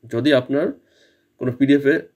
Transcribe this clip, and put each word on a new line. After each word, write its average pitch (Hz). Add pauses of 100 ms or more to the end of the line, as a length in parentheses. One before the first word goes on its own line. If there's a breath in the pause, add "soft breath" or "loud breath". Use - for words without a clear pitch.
(120)
যদি 127
আপনার 139 (640)
কোনো 127
পিডিএফে 139 (140)